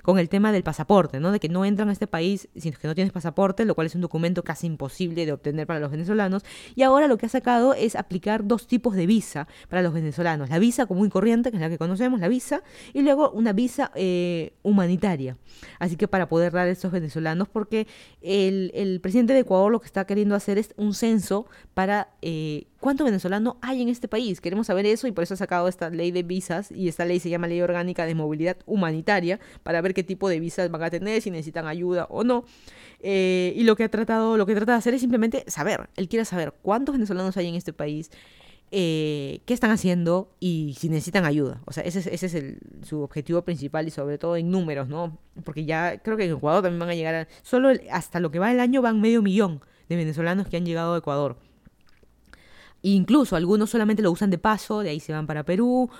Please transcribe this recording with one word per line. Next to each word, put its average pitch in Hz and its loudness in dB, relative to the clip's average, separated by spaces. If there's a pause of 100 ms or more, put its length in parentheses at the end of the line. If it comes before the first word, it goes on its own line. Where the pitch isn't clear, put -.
con 185 4
el 170 2
tema 208 4
del 190 2
pasaporte, 156 2
¿no? 170 0
De 208 2
que 156 -4
no 185 0
entran 208 2
a - 0
este 202 -2
país, 180 -2
sino 151 -8
que - -8
no 156 -2
tienes 185 0
pasaporte, 185 0
lo 202 2
cual 160 0
es - -6
un 180 -2
documento 170 -2
casi 170 -6
imposible 165 -4
de 151 -2
obtener 147 -4
para 165 -4
los 147 -4
venezolanos. 190 0 (320)
Y 254 4
ahora 277 8
lo 240 4
que - -4
ha 226 -2
sacado 247 4
es 214 0
aplicar 208 -2
dos 208 0
tipos 240 0
de 180 2
visa 185 0 (220)
para 185 0
los 175 2
venezolanos. 156 -2
La 160 2
visa 240 4
común 190 2
y - 2
corriente, 233 2
que 226 -4
es 165 -2
la 160 -2
que 165 -4
conocemos, 214 0
la 175 0
visa, 254 -2 (300)
y 277 0
luego 277 4
una 220 2
visa, 240 0
eh, 175 -2 (100)
humanitaria. 180 2 (420)
Así 170 -2
que 208 0
para 185 0
poder 170 2
dar 180 2
a 180 2
estos 180 -4
venezolanos, 160 -2
porque 220 -4 (340)
el, 190 0
el 185 -2
presidente 226 4
de 269 8
Ecuador 202 4
lo 226 2
que 226 -14
está 196 -4
queriendo 202 0
hacer 202 0
es 220 -4
un 208 -2
censo 220 0 (260)
para... 196 0 (120)
Eh, 156 -6 (120)
cuánto 277 0
venezolano 208 0
hay 254 -4
en 240 0
este 240 -4
país. 214 -4
Queremos 202 -2
saber 196 2
eso 226 2
y 220 -2
por 170 -2
eso 190 -6
ha - -12
sacado 180 0
esta 175 -6
ley 170 -2
de 175 -2
visas, 180 -4
y 180 -2
esta 170 -4
ley 175 0
se 175 -6
llama 170 -2
Ley 170 0
Orgánica 175 -2
de 165 -2
Movilidad 156 -2
Humanitaria, 175 0 (240)
para 165 0
ver 180 0
qué 185 -2
tipo 190 -4
de 165 0
visas 170 -2
van 165 -6
a 160 -2
tener, 202 -2
si 196 -6
necesitan 160 -8
ayuda 175 -2
o - -2
no. 240 2 (560)
Eh, 185 2
y 233 2
lo 220 8
que 226 0
ha 214 -2
tratado, 226 0
lo 202 4
que 214 0
trata 214 2
de 233 4
hacer 240 0
es 262 0
simplemente 233 0
saber. 156 -4
Él 185 -4
quiere 226 0
saber 165 -4
cuántos 262 0
venezolanos 190 -2
hay 180 -2
en 170 -6
este 170 -6
país, 151 -8 (600)
eh, 156 -2
qué - 0
están 220 2
haciendo 180 2
y 160 -2
si 170 -4
necesitan 165 0
ayuda. 139 0
O - -14
sea, - -6
ese 175 -4
es, 175 -6
ese 180 -6
es 170 -6
el, 139 -8 (240)
su 151 -6
objetivo 156 -4
principal 156 -6
y 156 -8
sobre 143 -6
todo 170 -2
en 170 -2
números, 151 -2
¿no? 160 -8 (260)
Porque 156 -8
ya 160 -2
creo 220 -4
que 214 -2
en 165 0
Ecuador 151 2
también 175 0
van 170 -4
a 175 -4
llegar 160 -4
a, 160 -6 (140)
solo 262 4
el, - 2 (100)
hasta 165 -4
lo 170 0
que 165 -4
va 208 2
el 247 2
año 247 2
van 226 2
medio 226 4
millón 190 2 (280)
de 165 -2
venezolanos 170 -2
que 175 -6
han 175 -2
llegado 170 -2
a 170 0
Ecuador. 143 -4 (1500)
Incluso 196 4
algunos 202 2
solamente 214 2
lo 175 4
usan 196 0
de 180 0
paso, 214 -2
de 190 -4
ahí 151 -4
se 156 -10
van 156 -6
para 151 -6
Perú, 247 2 (100)